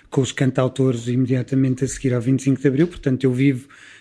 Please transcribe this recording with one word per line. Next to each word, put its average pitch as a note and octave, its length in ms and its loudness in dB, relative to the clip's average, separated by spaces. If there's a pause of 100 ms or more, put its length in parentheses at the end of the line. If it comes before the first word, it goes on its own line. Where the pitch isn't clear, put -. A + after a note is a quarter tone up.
com C#3 120 0
os A#2+ 100 -2
cantautores B2+ 760 0
imediatamente C3 760 0
a B2+ 40 -2
seguir B2 260 -2
ao B2 80 0
vinte B2+ 200 0
e - 20 -14
cinco C3+ 180 0
de D3 60 2
Abril, C#3 200 2
portanto C3 360 -4
eu C3 80 4
vivo C3 360 0 (340)